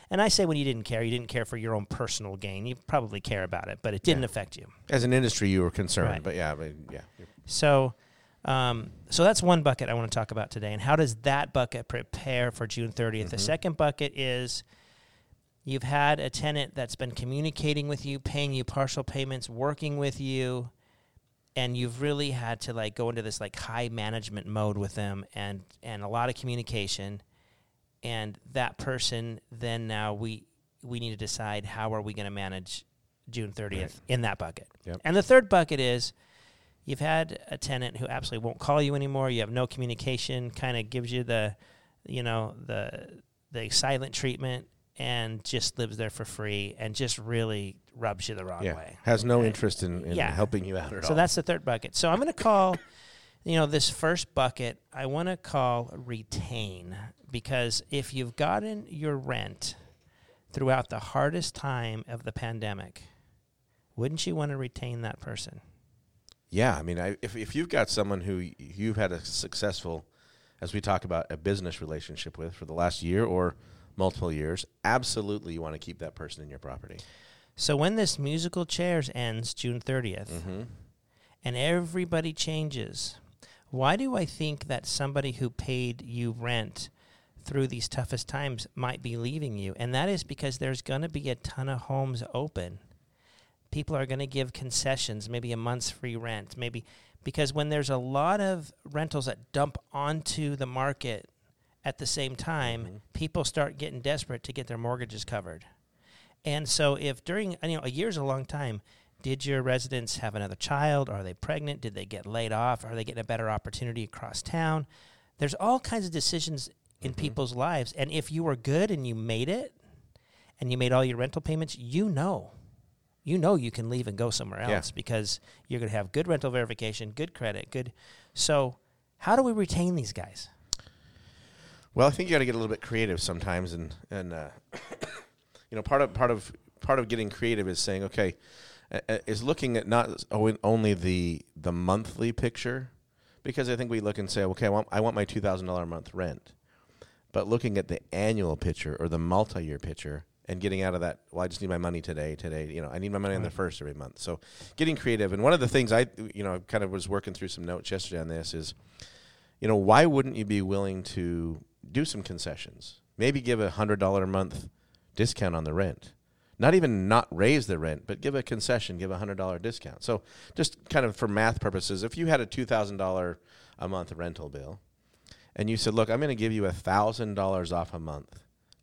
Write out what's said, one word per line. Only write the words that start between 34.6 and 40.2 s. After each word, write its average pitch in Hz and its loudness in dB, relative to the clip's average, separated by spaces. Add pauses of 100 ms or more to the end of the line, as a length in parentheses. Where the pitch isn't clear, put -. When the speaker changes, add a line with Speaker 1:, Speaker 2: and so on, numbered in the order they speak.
Speaker 2:
Yep. 87 -8
Speaker 1:
And 165 2
the 202 8
third 254 10
bucket 160 6
is 123 2 (720)
you've 143 -4
had 160 0 (120)
a 139 -6
tenant 127 -4
who 120 -4
absolutely 120 -4
won't - -4
call 147 6
you 143 2
anymore. 135 0
You 117 2
have 107 -2
no 127 2
communication, 123 -2